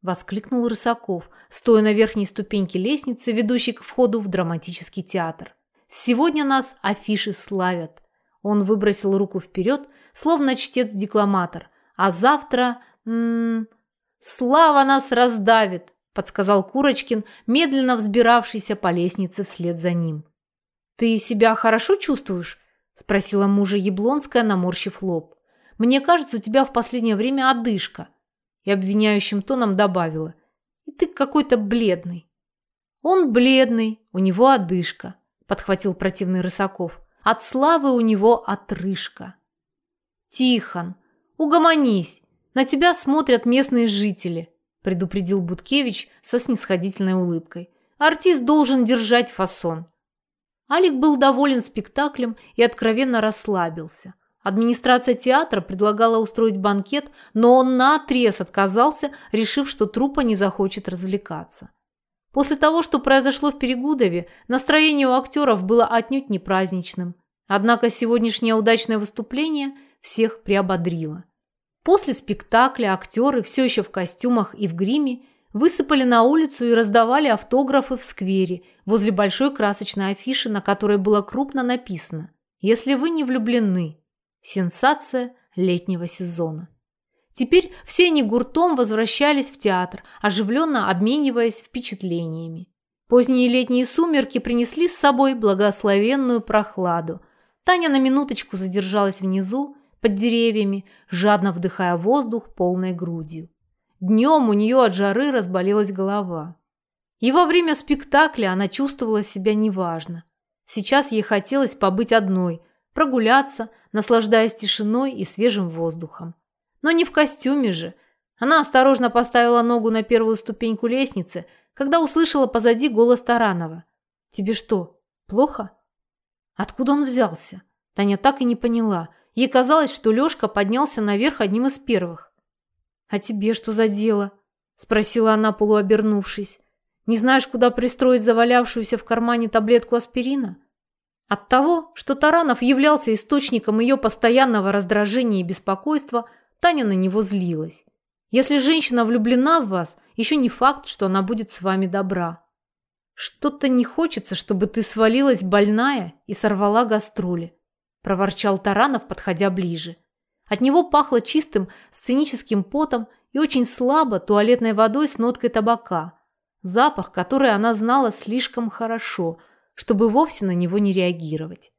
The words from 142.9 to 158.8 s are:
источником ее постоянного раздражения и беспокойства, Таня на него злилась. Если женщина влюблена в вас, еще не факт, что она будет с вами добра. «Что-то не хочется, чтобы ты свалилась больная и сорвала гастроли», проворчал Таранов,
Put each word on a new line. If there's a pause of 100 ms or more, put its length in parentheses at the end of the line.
источником
ее
постоянного
раздражения
и
беспокойства, (320)
Таня
на
него
злилась. (460)
Если
женщина
влюблена
в
вас, (200)
еще
не
факт,
что
она
будет
с
вами
добра. (680)
«Что-то
не
хочется,
чтобы
ты
свалилась
больная (120)
и
сорвала
гастроли», (480)
проворчал
Таранов,